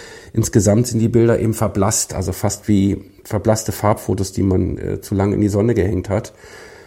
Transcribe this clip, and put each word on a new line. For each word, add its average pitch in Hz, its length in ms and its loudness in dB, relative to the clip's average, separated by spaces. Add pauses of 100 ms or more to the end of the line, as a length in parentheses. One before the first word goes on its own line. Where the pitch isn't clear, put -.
(340)
insgesamt 110 540 2
sind 113 120 -2
die 110 100 2
Bilder 113 300 4
eben 110 160 0
verblasst, 101 580 -2
also 92 180 -4
fast - 360 -6
wie 98 440 0 (120)
verblasste 107 480 -2
Farbfotos, 101 600 -2
die 98 120 -2
man, 92 340 0
äh, 95 240 -6
zu - 140 -6
lange 98 200 0
in 101 60 0
die 104 80 2
Sonne 104 240 2
gehängt 95 360 -2
hat. - 240 -4 (540)